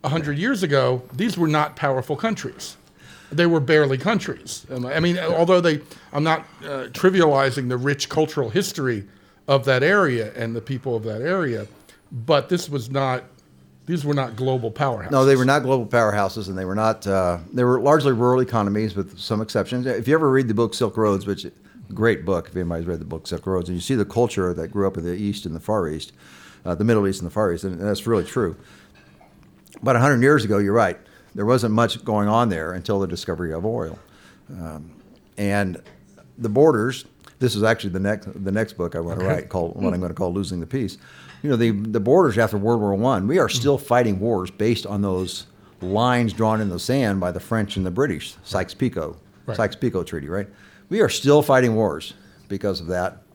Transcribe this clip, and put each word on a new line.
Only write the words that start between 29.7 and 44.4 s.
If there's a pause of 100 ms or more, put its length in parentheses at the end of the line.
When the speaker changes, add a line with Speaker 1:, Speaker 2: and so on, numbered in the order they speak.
Speaker 2:
About
a
hundred
years
ago,
you're
right, (380)
there
wasn't
much
going
on
there
until
the
discovery
of
oil. (520)
Um, (460)
and (560)
the
borders, (340)
this
is
actually
the
next, (160)
the
next
book
I
wanna
Speaker 1:
Okay.
Speaker 2:
write,
called,
what
I'm
Speaker 1:
Hmm.
Speaker 2:
gonna
call
Losing
the
Peace. (460)
You
know,
the,
the
borders
after
World
War
One,
we
are
still
Speaker 1:
Hmm.
Speaker 2:
fighting
wars